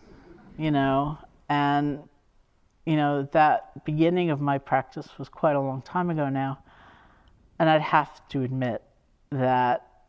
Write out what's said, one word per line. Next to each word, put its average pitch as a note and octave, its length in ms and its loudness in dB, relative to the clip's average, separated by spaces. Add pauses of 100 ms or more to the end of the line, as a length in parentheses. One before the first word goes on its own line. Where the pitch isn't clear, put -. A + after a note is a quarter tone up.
(580)
you D#3 140 -2
know? C#3 460 0 (320)
And, C#3+ 580 -2 (800)
you D#3+ 100 0
know, C#3+ 280 0 (100)
that D3+ 520 2
beginning E3 440 2
of C#3+ 120 -2
my C#3 160 0
practice - 600 -4
was C3+ 100 -12
quite D3+ 260 0
a C#3 60 0
long C3 200 -6
time F3 280 -4
ago D3+ 200 -2
now. C3+ 300 -4 (1000)
And D#3+ 100 4
I'd D#3 120 4
have - 480 -2
to C3+ 120 -4
admit B2+ 400 -4 (480)
that B2+ 560 0 (240)